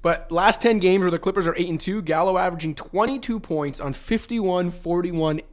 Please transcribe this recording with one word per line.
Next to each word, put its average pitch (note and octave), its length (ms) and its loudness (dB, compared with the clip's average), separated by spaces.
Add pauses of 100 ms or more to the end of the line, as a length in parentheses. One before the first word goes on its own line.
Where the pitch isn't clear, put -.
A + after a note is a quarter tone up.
But E3+ 300 -2
last F#3+ 300 4
ten A3+ 180 4
games F#3 240 4
where F3+ 80 2
the E3 80 -2
Clippers G3 260 0
are E3+ 120 0
eight F3 120 -2
and D#3+ 100 -2
two, G3+ 220 -4
Gallo F3 360 2
averaging E3+ 360 -2
twenty-two A#3 640 -2
points D3 400 -4
on C#3 140 -6
fifty-one, F#3+ 760 -2
forty-one, E3+ 720 -2 (120)